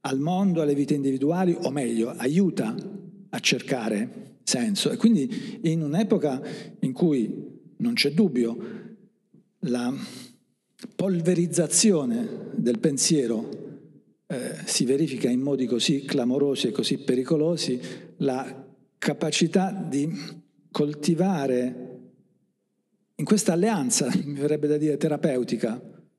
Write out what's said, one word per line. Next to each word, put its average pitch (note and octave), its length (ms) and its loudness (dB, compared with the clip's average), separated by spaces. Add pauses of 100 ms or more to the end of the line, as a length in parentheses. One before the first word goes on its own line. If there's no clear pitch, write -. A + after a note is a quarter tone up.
al C3+ 180 -2
mondo, F3+ 420 2
alle D3 140 2
vite C#3+ 200 2
individuali, D3 680 2
o C#3 80 0
meglio, A#2 400 0
aiuta D#3+ 640 2 (560)
a - 100 -6
cercare A2+ 1000 -2
senso. A#2+ 480 0
E - 60 -2
quindi - 640 2
in E3 200 0
un'epoca D3+ 580 0 (400)
in C3 120 -2
cui, C3 560 0 (280)
non A#2 180 -2
c'è C#3+ 180 0
dubbio, B2 440 2 (1040)
la B2 320 -2 (1040)
polverizzazione E3 1300 2 (260)
del A2+ 240 0
pensiero, B2+ 800 0 (680)
eh, D3 280 -6 (100)
si - 200 0
verifica C3+ 440 0
in B2 120 2
modi C3+ 260 0
così B2 360 2
clamorosi C3+ 680 2
e G#2+ 40 -2
così A#2 260 0
pericolosi, C#3+ 840 0 (380)
la C3 500 -4 (320)
capacità E3 720 2
di D#3+ 420 -4 (560)
coltivare D3 1160 0 (1300)
in D#3 80 -4
questa G3+ 300 2
alleanza, D#3+ 580 2
<laughs> - 120 2
mi C#3+ 140 -8
verrebbe D3 280 0
da D3 100 2
dire D3+ 200 0
terapeutica B2+ 840 0 (380)